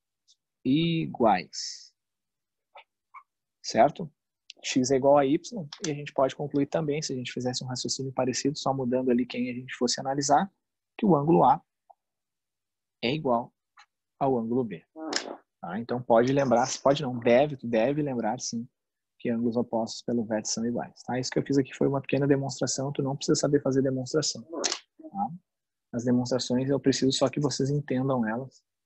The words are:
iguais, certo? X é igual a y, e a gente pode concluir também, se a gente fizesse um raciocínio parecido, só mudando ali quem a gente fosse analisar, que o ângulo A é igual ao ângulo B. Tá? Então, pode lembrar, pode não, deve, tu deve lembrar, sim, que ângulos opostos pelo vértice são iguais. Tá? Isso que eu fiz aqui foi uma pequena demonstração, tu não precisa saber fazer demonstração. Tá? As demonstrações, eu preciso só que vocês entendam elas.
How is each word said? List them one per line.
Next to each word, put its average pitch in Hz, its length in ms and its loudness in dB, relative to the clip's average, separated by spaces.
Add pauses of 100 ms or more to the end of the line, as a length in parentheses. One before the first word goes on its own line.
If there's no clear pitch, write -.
(680)
iguais, 139 1300 0 (1700)
certo? - 500 2 (520)
X 127 260 0
é 135 60 4
igual 139 200 6
a 143 80 6
y, 139 160 2 (460)
e 156 60 -2
a - 20 -2
gente 147 180 -10
pode 135 240 0
concluir 143 300 -2
também, 151 380 -2
se 139 100 -6
a - 20 -4
gente 127 160 -8
fizesse 123 320 -4
um 131 40 -10
raciocínio 127 440 -6
parecido, 131 460 -2
só 135 160 -2
mudando 131 380 0
ali 120 160 2
quem 123 240 -6
a - 20 -8
gente 127 220 -12
fosse - 240 -2
analisar, 139 520 0 (460)
que - 80 0
o 180 100 6
ângulo 160 280 6
A 139 200 4 (1400)
é 120 140 0
igual 131 400 -2 (640)
ao 135 200 2
ângulo 117 240 0
B. 92 200 -8 (800)
Tá? 92 180 -8
Então, 120 220 -6
pode 120 320 4
lembrar, 127 340 2 (140)
pode 143 220 2
não, 123 160 -6
deve, 123 380 4
tu 120 100 -10
deve 120 340 2
lembrar, 123 380 -2
sim, 117 280 -8 (520)
que 123 100 -4
ângulos 117 280 0
opostos 113 440 -4
pelo 120 240 -2
vértice 107 300 -2
são 113 100 -4
iguais. 117 380 -4
Tá? 123 160 -4
Isso 127 100 -4
que - 80 -2
eu 131 80 0
fiz 139 140 2
aqui 135 160 -2
foi 139 120 0
uma 139 140 0
pequena 139 240 0
demonstração, 135 640 0
tu 143 120 -2
não 135 120 -2
precisa 147 240 0
saber 147 220 2
fazer 135 220 2
demonstração. 131 580 -2
Tá? 294 920 -8 (640)
As 120 100 -4
demonstrações, 123 680 0
eu 135 80 2
preciso 131 320 2
só 131 180 2
que - 100 -4
vocês 139 300 -2
entendam 131 580 0
elas. 123 360 -8 (220)